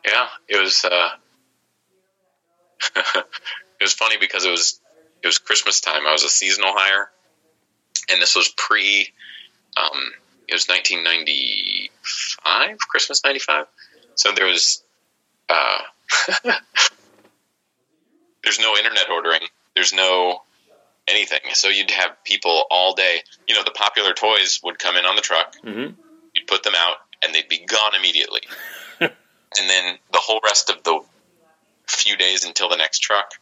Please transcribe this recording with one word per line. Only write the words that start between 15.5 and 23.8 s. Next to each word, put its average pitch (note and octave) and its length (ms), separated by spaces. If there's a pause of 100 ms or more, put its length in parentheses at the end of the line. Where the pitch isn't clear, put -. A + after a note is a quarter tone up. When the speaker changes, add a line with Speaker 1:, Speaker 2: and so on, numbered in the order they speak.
Speaker 1:
<laughs> A#3+ 80 (1900)
there's A2 160
no A2 160
internet G#2+ 340
ordering. E2 300 (340)
There's F#2 200
no F#2 480 (680)
anything. F#2+ 320 (140)
So - 140
you'd G2 240
have F#2 320
people F2 460
all F#2 240
day. F2+ 280 (260)
You A#2 60
know, G#2 100
the - 60
popular G2+ 420